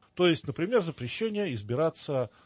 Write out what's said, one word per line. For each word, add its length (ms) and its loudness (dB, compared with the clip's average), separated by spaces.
То 120 4
есть, 200 2
например, 360 0
запрещение 720 -2
избираться, 720 -2